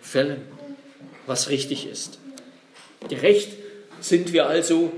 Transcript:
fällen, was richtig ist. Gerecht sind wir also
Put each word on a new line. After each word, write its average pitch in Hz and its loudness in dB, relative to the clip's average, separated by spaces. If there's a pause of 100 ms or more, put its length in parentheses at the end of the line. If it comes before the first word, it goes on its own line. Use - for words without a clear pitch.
fällen, 139 0 (840)
was - -2
richtig 139 -2
ist. - -12 (920)
Gerecht 185 4 (500)
sind 170 2
wir 151 4
also 165 2